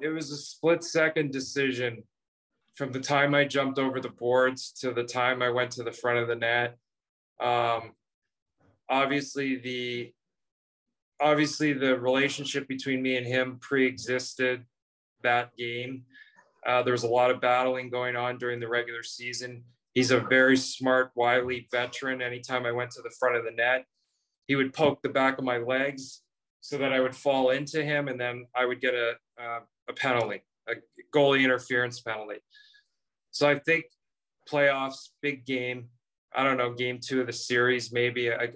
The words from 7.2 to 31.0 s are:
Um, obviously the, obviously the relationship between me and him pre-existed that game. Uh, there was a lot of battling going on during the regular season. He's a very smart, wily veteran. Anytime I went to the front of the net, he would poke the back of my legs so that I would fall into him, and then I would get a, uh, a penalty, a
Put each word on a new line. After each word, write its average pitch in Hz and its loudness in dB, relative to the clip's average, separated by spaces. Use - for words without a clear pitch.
Um, 117 0
obviously 135 0
the, 123 -8
obviously 147 2
the 131 2
relationship 135 0
between 131 -4
me 131 0
and 123 -4
him 127 -2
pre-existed 127 -2
that 120 0
game. 120 -8
Uh, 123 2
there 123 2
was 117 0
a 117 0
lot 123 6
of 127 2
battling 127 2
going 123 -2
on 123 -2
during 123 -4
the 117 -6
regular 120 -4
season. 120 -12
He's 127 4
a - 6
very 131 6
smart, 127 2
wily 120 0
veteran. 127 -4
Anytime 123 -4
I 120 0
went 123 -4
to 123 -16
the 117 -12
front 123 2
of 117 -2
the 113 -6
net, 120 0
he 139 2
would 135 0
poke 143 2
the 135 -2
back 135 2
of 139 -6
my 123 0
legs 131 -4
so - -8
that 135 0
I 131 2
would 127 0
fall 135 2
into 143 0
him, 147 0
and 123 -6
then 123 -6
I 127 2
would 123 -2
get 127 0
a, 120 0
uh, 117 -8
a 120 -12
penalty, 113 0
a 113 -4